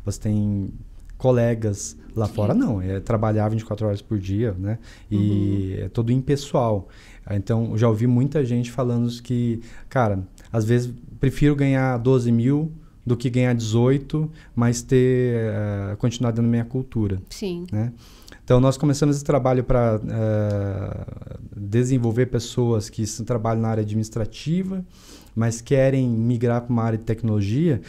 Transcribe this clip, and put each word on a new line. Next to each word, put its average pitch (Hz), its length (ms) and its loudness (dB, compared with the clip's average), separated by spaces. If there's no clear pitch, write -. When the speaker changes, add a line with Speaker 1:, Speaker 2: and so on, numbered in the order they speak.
Speaker 1:
você - 160 -6
tem 104 480 0
colegas. 117 800 0
Lá 110 120 -2
Speaker 2:
Sim. - 60 -8
Speaker 1:
fora, 104 200 0
não. 175 280 0
É 95 200 -4
trabalhar 107 480 0
vinte 110 120 -2
e - 40 -12
quatro 107 200 -4
horas 101 160 -2
por 110 160 -4
dia, 98 400 -2
né? 101 220 -4
E 101 680 0
Speaker 2:
Uhum. 101 80 -6
Speaker 1:
é 101 40 -6
todo 117 240 -2
impessoal. 127 720 0
Então, 107 420 -2
eu 110 60 -2
já 117 100 4
ouvi 110 200 2
muita 139 360 2
gente 120 280 -2
falando 120 380 0
que, 120 400 -2
cara, 101 400 0
às 113 140 0
vezes, 120 260 2
prefiro 143 360 4
ganhar 131 440 2
doze 120 320 4
mil 139 400 2
do 123 100 2
que 123 140 -2
ganhar 123 240 2
dezoito, 127 760 2
mas 120 260 2
ter, 127 540 2
eh, 104 640 -2
continuar 120 320 0
dando 117 160 2
minha 117 180 2
cultura. 110 640 -2
Speaker 2:
Sim. 180 420 -8
Speaker 1:
Né? 113 220 -2
Então, 123 160 4
nós 131 160 4
começamos 147 400 2
esse 143 80 -6
trabalho 131 400 2
pra, 117 460 2
eh, 101 1300 -2
desenvolver 117 720 2
pessoas 117 640 0
que - 140 -6
s-, 107 200 -6
trabalham 113 380 0
na 110 80 0
área 110 120 0
administrativa, 131 1040 -4
mas 113 260 0
querem 131 480 2
migrar 120 540 2
pra 120 100 -2
uma 113 100 2
área 113 140 0
de 110 80 -6
tecnologia, 110 840 0